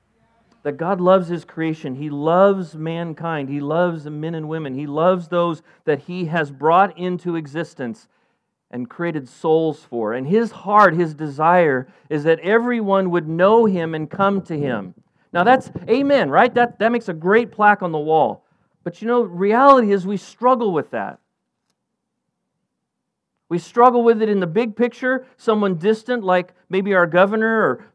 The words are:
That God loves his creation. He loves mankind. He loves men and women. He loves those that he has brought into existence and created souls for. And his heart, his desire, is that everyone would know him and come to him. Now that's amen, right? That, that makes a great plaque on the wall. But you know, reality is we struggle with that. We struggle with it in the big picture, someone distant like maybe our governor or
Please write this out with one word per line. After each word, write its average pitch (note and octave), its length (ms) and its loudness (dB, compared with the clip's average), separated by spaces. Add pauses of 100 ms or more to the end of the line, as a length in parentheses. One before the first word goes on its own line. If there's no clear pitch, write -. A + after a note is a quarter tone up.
(640)
That D3 140 -6
God F3+ 240 -4
loves F#3 260 4
his E3+ 180 -6
creation. D#3+ 520 -6
He D3 140 -8
loves E3+ 640 0
mankind. D#3+ 720 -8
He C#3+ 100 -6
loves D#3 480 -2
men D3+ 300 -8
and D#3 120 -8
women. D#3 260 -8
He C#3+ 120 -8
loves E3+ 400 0
those E3+ 360 -2 (220)
that C#3+ 180 -2
he F3+ 240 -8
has D#3 260 -4
brought E3 440 2
into F3 380 -6
existence D3 720 -8 (680)
and B2 160 -10
created D#3 400 -8
souls D#3+ 540 0
for. A2+ 300 -4
And C3 160 -6
his G#3+ 240 0
heart, G3+ 420 4
his E3 180 0
desire, D3+ 760 0 (200)
is D3+ 140 -4
that D#3+ 160 2
everyone G3 720 0
would E3+ 180 -2
know G3 360 4
him E3+ 320 -2
and D#3 120 -8
come G3 340 0
to E3 140 -8
him. A#2 380 -6 (380)
Now E3+ 100 0
that's B3 300 2 (160)
amen, B3+ 420 2
right? A#3 240 4
That, A#3 240 0
that A3 140 0
makes A#3 160 -4
a F#3+ 40 -4
great G3 380 0
plaque G#3 320 2
on F3+ 80 -4
the D#3+ 80 -4
wall. D3 460 0 (400)
But - 180 -12
you A3 60 -6
know, A#3+ 140 2
reality G#3+ 680 4
is F#3+ 160 0
we G3+ 100 -4
struggle G#3+ 560 -2
with D3 200 -4
that. G#2 260 -8 (2250)
We E3+ 100 -2
struggle A#3+ 460 2
with A3+ 180 4
it A3 60 0
in G#3 100 0
the F#3 80 0
big G#3 300 -2
picture, B3+ 500 -2 (100)
someone G#3 380 0
distant A3 480 -2
like F3+ 320 0 (140)
maybe F#3+ 260 -2
our F3 140 4
governor G#3+ 540 2
or C#3 220 -2 (100)